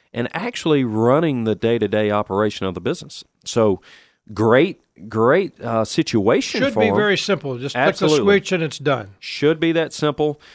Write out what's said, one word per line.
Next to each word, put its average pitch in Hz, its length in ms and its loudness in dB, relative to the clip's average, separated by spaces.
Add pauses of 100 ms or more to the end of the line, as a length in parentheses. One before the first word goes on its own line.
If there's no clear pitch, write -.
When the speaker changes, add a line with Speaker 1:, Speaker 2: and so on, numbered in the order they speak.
(120)
Speaker 1:
and 120 220 -4
actually 165 500 -2
running 123 600 2
the 110 100 0
day-to-day 107 560 0
operation 104 560 -2
of 92 80 -4
the 85 60 -10
business. - 440 -8 (200)
So 107 360 2 (520)
great, 117 480 2 (280)
great, 127 520 0
uh, 113 240 -2
situation - 760 0
Speaker 2:
Should 277 120 0
Speaker 1:
for 214 60 0
Speaker 2:
be 214 80 4
Speaker 1:
'em. 196 80 0
Speaker 2:
very 208 220 2
simple. 139 400 -4
Just 135 160 -8
flick 131 100 0
the 156 40 4
Speaker 1:
Absolutely. 156 360 2
Speaker 2:
switch 196 280 2
and 165 100 0
it's 156 160 -6
done. 131 400 -2
Speaker 1:
Should 156 400 0
be 165 140 2
that 160 200 0
simple. 151 480 -2 (140)